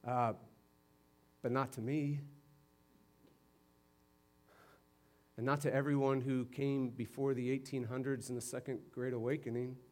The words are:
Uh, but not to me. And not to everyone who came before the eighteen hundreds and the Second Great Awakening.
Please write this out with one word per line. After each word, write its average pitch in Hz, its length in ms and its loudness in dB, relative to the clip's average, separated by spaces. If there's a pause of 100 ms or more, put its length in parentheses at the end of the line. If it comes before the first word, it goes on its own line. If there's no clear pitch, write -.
Uh, 120 260 4 (1080)
but 120 100 0
not 131 220 2
to 131 80 -6
me. 143 380 0 (3250)
And 113 80 0
not 143 160 4
to 143 120 2
everyone 139 480 4
who 127 240 0
came 139 440 0
before 120 440 -2
the 123 160 -2
eighteen 131 340 -2
hundreds 131 460 -2
and 123 80 -2
the 113 60 -6
Second 127 360 -6 (120)
Great 127 220 -4
Awakening. 123 640 -2 (160)